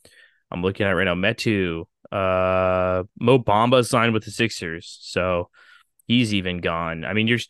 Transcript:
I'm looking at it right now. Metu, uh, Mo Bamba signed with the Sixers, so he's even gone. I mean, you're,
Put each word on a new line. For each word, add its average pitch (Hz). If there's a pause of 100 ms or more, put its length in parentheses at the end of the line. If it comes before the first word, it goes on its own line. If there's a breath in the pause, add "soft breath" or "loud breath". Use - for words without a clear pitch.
(500 soft breath)
I'm 87
looking 98
at 98
it -
right 87
now. 90
Metu, 92 (260)
uh, 92 (160)
Mo 123
Bamba 120
signed 117
with 107
the 107
Sixers, 87
so 90 (560 soft breath)
he's 117
even 90
gone. 82
I 82
mean, 110
you're, 117 (120)